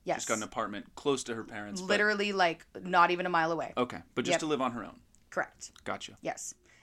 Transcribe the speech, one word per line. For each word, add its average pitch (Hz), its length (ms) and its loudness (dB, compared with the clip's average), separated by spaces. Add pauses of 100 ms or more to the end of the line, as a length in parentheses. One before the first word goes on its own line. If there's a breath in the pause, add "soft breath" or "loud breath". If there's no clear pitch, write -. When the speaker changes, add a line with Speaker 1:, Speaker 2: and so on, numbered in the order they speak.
Speaker 1:
Yes. 175 120 -2
Speaker 2:
Just - 120 -6
got 117 80 2
an 107 60 -4
apartment 104 520 -6
close 139 300 0
to 117 100 -6
her 110 80 -6
parents, 107 360 -10
but 185 80 -6
Speaker 1:
Literally, 208 460 2
like, 175 320 2 (160)
not 180 300 6
even 175 160 0
a - 20 -2
mile 165 220 2
away. 156 260 -4
Speaker 2:
Okay, 123 240 -2 (140)
but 123 100 0
just 175 80 2
Speaker 1:
Yep. 160 60 4
Speaker 2:
to 160 80 -2
live 147 160 0
on 123 80 0
her 117 120 -8
own. - 160 -14 (300)
Speaker 1:
Correct. - 420 -4 (120)
Speaker 2:
Gotcha. 101 380 -6
Speaker 1:
Yes. - 340 -8 (260 soft breath)